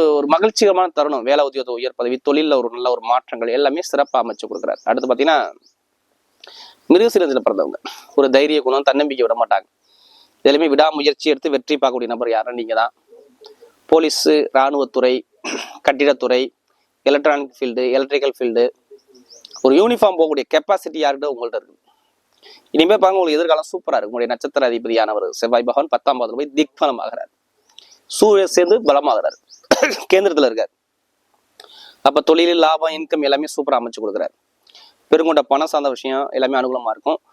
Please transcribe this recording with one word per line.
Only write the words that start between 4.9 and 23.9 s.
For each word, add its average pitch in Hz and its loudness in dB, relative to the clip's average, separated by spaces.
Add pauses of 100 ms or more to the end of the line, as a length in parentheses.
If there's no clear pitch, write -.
பாத்தீங்கன்னா, 139 2 (1500)
மிருகசீரத்துல 175 2
பிறந்தவங்க 95 -2 (380)
ஒரு 139 4
தைரிய 147 2
குணம், 131 -2
தன்னம்பிக்கை 135 0
விட 113 -2
மாட்டாங்க. 110 -2 (760)
எதுலையுமே 147 4
விடாமுயற்சி 147 0
எடுத்து 143 -2
வெற்றி 139 -2
பார்க்கக்கூடிய 123 -2
நபர் 117 -4
யாருன்னா 120 -4
நீங்க 113 -6
தான். 113 0 (1000)
போலீஸ், 156 2 (240)
இராணுவத்துறை, 131 0 (680)
கட்டிடத்துறை, 131 0 (640)
எலக்ட்ரானிக் 143 0
ஃபீல்டு, 127 -4
எலக்ட்ரிக்கல் 135 -2
ஃபீல்டு, 117 -2 (1000)
ஒரு 131 4
யூனிஃபார்ம் 208 2
போகக்கூடிய 151 2
கெப்பாசிட்டி 160 -2
யார்கிட்ட 143 -2
உங்கள்ட்ட 120 -8
இருக்கு. - -16 (960)
இனிமே 170 4
பாருங்க, 190 4
உங்களுக்கு 160 2
எதிர்காலம் 160 -2
சூப்பரா 165 -4